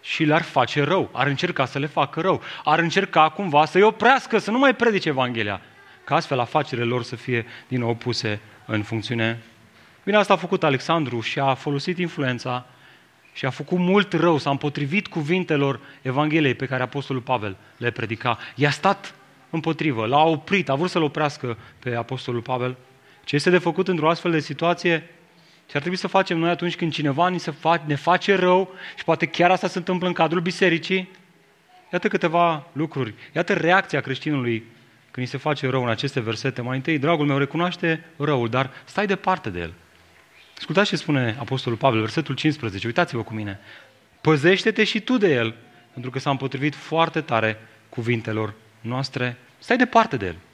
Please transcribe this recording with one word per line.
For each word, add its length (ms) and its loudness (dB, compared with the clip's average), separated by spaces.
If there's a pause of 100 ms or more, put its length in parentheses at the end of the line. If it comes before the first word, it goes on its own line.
și 220 -4
le-ar 180 4
face 420 0
rău, 280 0
ar 160 0
încerca 380 -2
să 140 -6
le 60 -2
facă 360 -2
rău, 200 2 (220)
ar 160 4
încerca 500 4
cumva 360 2
să-i 160 4
oprească, 560 4
să 140 -2
nu 60 0
mai 180 4
predice 340 2
Evanghelia, 520 -2 (420)
ca 120 0
astfel 240 0
afacerile 480 -2
lor 160 -2
să 120 -10
fie 300 -4 (220)
din 120 -2
nou 160 0
puse 440 -4 (260)
în 180 -2
funcțiune. 580 -2 (640)
Bine, 140 2
asta 160 6
a 40 4
făcut 260 -2
Alexandru 580 0
și 180 -6
a 140 2
folosit 440 -4
influența 680 -4 (680)
și 120 -6
a 40 2
făcut 280 -4
mult 360 4
rău, 240 4
s-a 120 -2
împotrivit 580 -2
cuvintelor 720 0 (220)
Evangheliei 540 2
pe 100 -6
care 180 -2
Apostolul 380 -6
Pavel 360 -4 (200)
le 140 -2
predica. 460 -4 (180)
I-a 140 2
stat 460 -2 (340)
împotrivă, 560 -2
l-a 180 4
oprit, 460 2
a 60 4
vrut 140 0
să-l 140 0
oprească 540 -2 (220)
pe 160 -6
Apostolul 460 -4
Pavel. 360 -4 (480)
Ce 100 -2
este 140 4
de 80 8
făcut 300 0
într-o 220 2
astfel 220 0
de 80 2
situație? 680 -2 (560)
Ce 100 -12
ar 40 0
trebui 180 -4
să 100 -6
facem 300 2
noi 120 2
atunci 260 -2
când 160 -2
cineva 360 2
ni 120 0
se 120 -6
fa-, 340 0
ne 100 0
face 400 2
rău 380 4 (240)
și 60 -14
poate 220 0
chiar 260 2
asta 160 0
se 100 -4
întâmplă 300 -2
în 60 -2
cadrul 280 2
bisericii? 680 0 (840)
Iată 140 -2
câteva 640 2
lucruri. 420 -4 (200)
Iată 200 0
reacția 480 2
creștinului 600 -2 (480)
când 140 -6
îi 60 -10
se 60 -8
face 300 -2
rău 160 0
în 60 -2
aceste 300 -2
versete. 420 -4
Mai 140 -4
întâi, 240 -2
dragul 260 2
meu, 120 2
recunoaște 680 -2 (120)
răul, 320 0
dar 200 0 (140)
stai 240 -2
departe 420 -2
de 100 -6
el. 140 -8 (840)
Ascultați 320 0
ce 60 -2
spune 440 0
Apostolul 380 -4
Pavel, 220 4
versetul 360 -2
cincisprezece. 520 -2
Uitați-vă 360 -2
cu 100 -10
mine. 260 -8 (640)
"Păzește-te 600 2
și 160 0
tu 180 -2
de 160 4
el, 220 0 (380)
pentru 180 -10
că 80 -6
s-a 100 -2
împotrivit 460 -2
foarte 460 0
tare 380 0 (300)
cuvintelor 640 -2 (280)
noastre." 560 -6 (200)
Stai 200 0
departe 400 4
de 80 -2
el. 100 -4 (180)